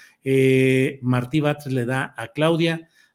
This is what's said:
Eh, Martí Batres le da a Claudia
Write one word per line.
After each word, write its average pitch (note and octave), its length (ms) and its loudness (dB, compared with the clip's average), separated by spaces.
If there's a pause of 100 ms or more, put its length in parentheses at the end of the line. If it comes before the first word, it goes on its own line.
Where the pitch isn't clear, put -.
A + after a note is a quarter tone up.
(240)
Eh, C3 800 2
Martí B2 400 -2
Batres D3 320 -4
le B2 120 -2
da C3 300 -6
a A2+ 140 -10
Claudia E3 580 0 (280)